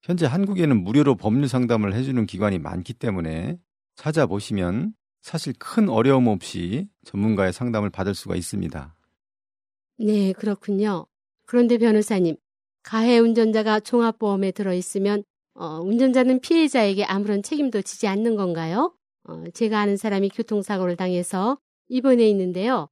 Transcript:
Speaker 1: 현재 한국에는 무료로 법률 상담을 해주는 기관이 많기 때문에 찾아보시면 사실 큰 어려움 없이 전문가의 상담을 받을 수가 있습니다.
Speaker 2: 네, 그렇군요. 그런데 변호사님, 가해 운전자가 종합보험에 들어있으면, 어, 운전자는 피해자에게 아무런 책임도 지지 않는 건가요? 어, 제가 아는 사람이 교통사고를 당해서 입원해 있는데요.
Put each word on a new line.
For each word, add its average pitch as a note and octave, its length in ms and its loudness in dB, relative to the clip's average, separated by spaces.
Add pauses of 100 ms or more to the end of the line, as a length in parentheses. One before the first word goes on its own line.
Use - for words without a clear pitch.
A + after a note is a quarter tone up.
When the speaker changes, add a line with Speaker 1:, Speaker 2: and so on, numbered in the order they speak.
Speaker 1:
현재 E3+ 240 0
한국에는 E3 560 2
무료로 C3 320 4
법률 B2 340 0
상담을 A2+ 460 0
해주는 B2+ 320 0
기관이 G2 320 -2
많기 E2+ 340 -8
때문에 F#2 640 -6 (380)
찾아보시면 A2 1000 -2 (300)
사실 D3 340 -8
큰 - 320 0
어려움 B2 380 4
없이 G#2 600 -4 (160)
전문가의 G2+ 480 0
상담을 A2 380 -4
받을 G2 240 -4
수가 F#2 220 -8
있습니다. E2 600 -8 (1000)
Speaker 2:
네, G#3 360 2
그렇군요. G3+ 760 -4 (400)
그런데 A#3+ 320 4
변호사님, G#3+ 560 2 (480)
가해 A#3 340 2
운전자가 A3 640 4
종합보험에 G#3+ 720 0
들어있으면, G3 720 -2 (320)
어, D#3+ 260 -10
운전자는 B3+ 600 2
피해자에게 A#3+ 640 2
아무런 G3+ 360 -2
책임도 C4 400 -2
지지 - 240 -6
않는 G#3+ 300 0
건가요? F3+ 600 -2 (280)
어, E3 280 -16
제가 A3 280 -2
아는 G3+ 180 0
사람이 G3 320 -2
교통사고를 G3 680 -4
당해서 F#3 640 -2 (300)
입원해 B3 420 4
있는데요. F#3 640 -2